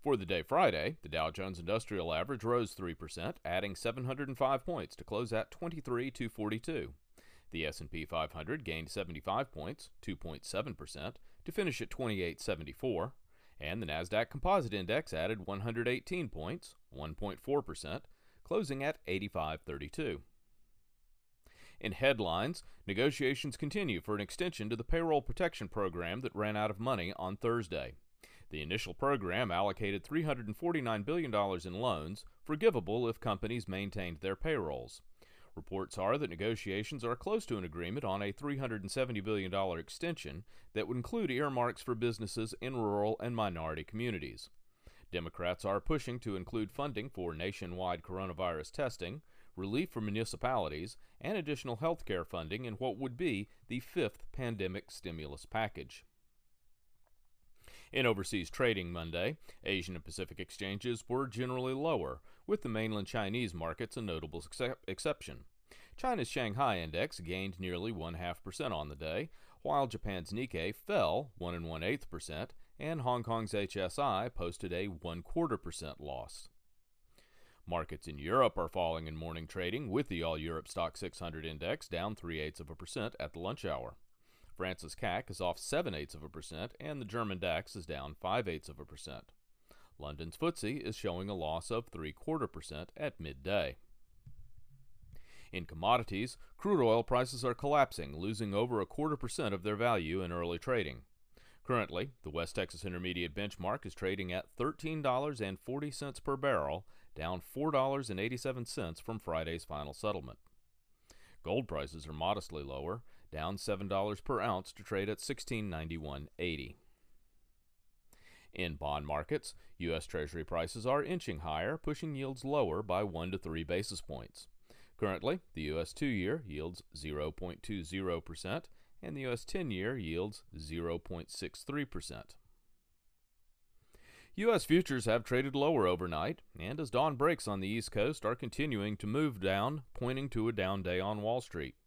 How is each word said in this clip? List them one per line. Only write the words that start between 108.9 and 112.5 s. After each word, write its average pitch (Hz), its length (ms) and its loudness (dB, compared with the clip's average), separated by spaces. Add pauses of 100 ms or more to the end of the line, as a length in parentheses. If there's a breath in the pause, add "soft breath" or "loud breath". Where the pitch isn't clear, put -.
from 113 180 -4
Friday's 82 460 0
final 73 280 -4
settlement. 85 460 -2 (1040 loud breath)
Gold 107 260 2
prices 76 360 -4
are 78 80 -8
modestly 82 500 0